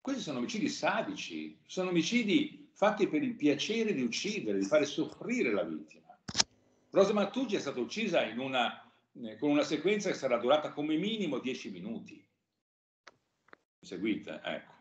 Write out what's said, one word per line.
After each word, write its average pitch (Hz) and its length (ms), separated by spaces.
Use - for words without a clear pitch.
questi 269 220
sono 147 160
omicidi 156 300
sadici, 147 880
sono 185 240
omicidi 180 800
fatti 202 340
per 147 160
il 123 140
piacere 208 560
di 139 100
uccidere, 123 560
di 98 60
fare - 220
soffrire 156 680
la 92 100
vittima. - 560
Rosa 196 220
Martucci 208 420
è 156 60
stata 127 180
uccisa 165 460
in 110 160
una, 131 500
eh, 110 140
con 147 140
una 147 120
sequenza 180 480
che 139 60
sarà 123 220
durata 135 340
come 151 240
minimo 185 420
dieci 120 320
minuti. 95 440
Mi - 840
seguite? 90 560
Ecco. - 380